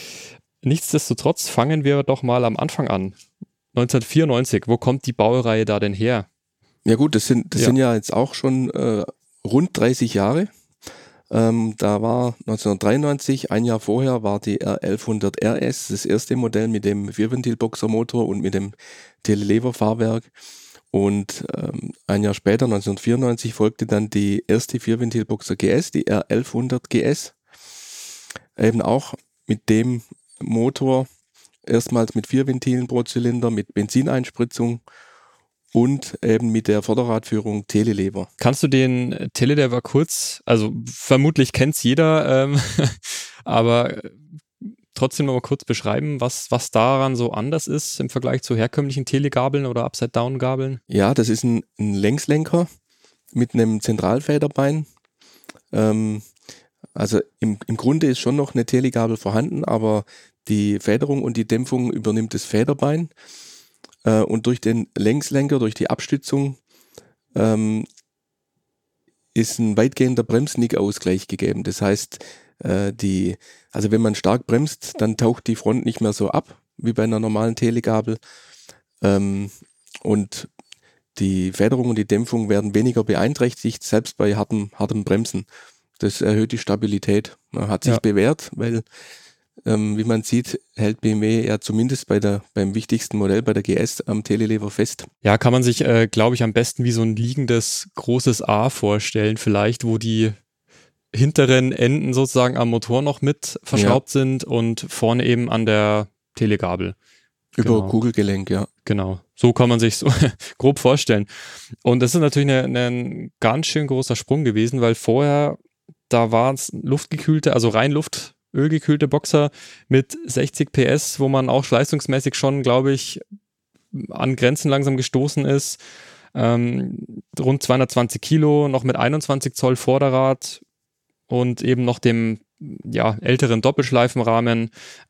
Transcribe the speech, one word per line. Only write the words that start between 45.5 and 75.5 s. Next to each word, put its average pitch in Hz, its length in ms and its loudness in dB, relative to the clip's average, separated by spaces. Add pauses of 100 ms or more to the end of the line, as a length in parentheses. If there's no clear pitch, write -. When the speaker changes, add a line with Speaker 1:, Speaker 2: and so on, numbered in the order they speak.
Speaker 1:
beschreiben, 127 560 -4
was, - 320 -6
was 123 180 -4
daran 131 460 2
so 120 160 -2
anders 143 340 -4
ist 147 320 -6
im 131 100 -4
Vergleich 127 340 -4
zu - 120 -4
herkömmlichen 135 500 -2
Telegabeln 135 640 0
oder 120 160 -4
Upside-Down-Gabeln? 127 1040 -4
Speaker 2:
Ja, 101 260 2
das 120 160 -4
ist 110 140 0
ein, 117 220 0 (120)
ein 107 180 -2
Längslenker 151 720 0 (640)
mit 120 220 -2
einem 110 260 2
Zentralfederbein. 143 1080 0 (840)
Ähm, 107 500 0 (680)
also 104 260 0 (220)
im, 104 260 -2
im 113 100 -4
Grunde 151 300 2
ist 127 140 0
schon 127 160 0
noch 143 180 -2
eine 117 120 0
Telegabel 117 500 0
vorhanden, 110 480 -2
aber 107 400 0 (420)
die 104 320 0
Federung 139 460 0
und 117 120 -4
die 110 120 -2
Dämpfung 123 420 -2
übernimmt 110 440 -2
das 104 100 -6
Federbein. 143 640 0 (960)
Äh, 110 160 4
und 110 260 0
durch 123 140 0
den 113 260 0 (100)
Längslenker, 139 640 0
durch 110 160 -2
die - 160 -2
Abstützung, 139 640 -2 (800)
ähm, 110 500 0 (1500)
ist 113 260 0
ein 110 180 0
weitgehender 127 460 2
Bremsnickausgleich 113 1040 0
gegeben. 95 380 -4
Das 98 180 -6
heißt, - 420 -2 (360)
äh, 98 320 -2
die, 95 460 -2 (340)
also 104 180 -2
wenn 110 120 4
man 107 120 2
stark 110 320 0
bremst, 147 540 -2
dann 110 160 0
taucht 117 320 0
die 113 80 0